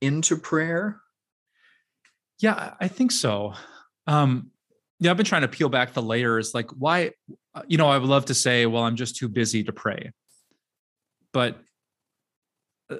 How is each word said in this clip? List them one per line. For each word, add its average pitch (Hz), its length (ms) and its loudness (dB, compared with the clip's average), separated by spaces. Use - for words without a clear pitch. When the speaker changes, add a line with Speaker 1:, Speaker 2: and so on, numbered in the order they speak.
Speaker 1:
into 151 360 0
prayer? 170 640 -4
Speaker 2:
Yeah, - 400 0
I 180 80 -4
think 240 240 0
so. 104 420 -2
Um, 143 420 2
yeah, 175 120 4
I've 175 60 2
been 214 80 2
trying 165 180 2
to 127 60 0
peel 151 200 0
back 123 240 0
the 131 80 -2
layers. 113 540 -2
Like, 117 160 -6
why, 160 400 0
uh, - 140 -14
you 160 100 2
know, 156 120 6
I 139 100 4
would 131 100 0
love 139 160 4
to 135 80 -4
say, 120 320 2
"Well, 117 180 0
I'm 117 120 0
just 120 220 -6
too 127 100 -6
busy 110 380 0
to - 60 -6
pray." - 420 -8
But, 123 280 -2
uh, 143 100 -10